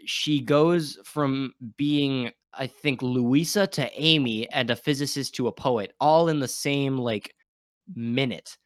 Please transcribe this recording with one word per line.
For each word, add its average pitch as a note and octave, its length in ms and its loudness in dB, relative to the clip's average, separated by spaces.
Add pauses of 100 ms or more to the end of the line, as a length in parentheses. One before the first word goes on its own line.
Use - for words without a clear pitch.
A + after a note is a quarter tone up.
she D3 360 0
goes D3+ 640 2
from C3+ 480 -2 (240)
being, C#3 540 0 (220)
I C3 140 -6
think, C3+ 340 -4
Louisa C3 680 2
to C3+ 220 -4 (100)
Amy C3 520 2
and B2 180 -2
a A#2+ 60 0
physicist C#3 600 -4
to B2 120 -2
a G#2+ 40 0
poet, A#2 480 -2
all D#3+ 300 6
in D3+ 100 0
the B2+ 80 0
same, C#3 500 -2
like, A#2 360 -4 (640)
minute. A#2 720 -4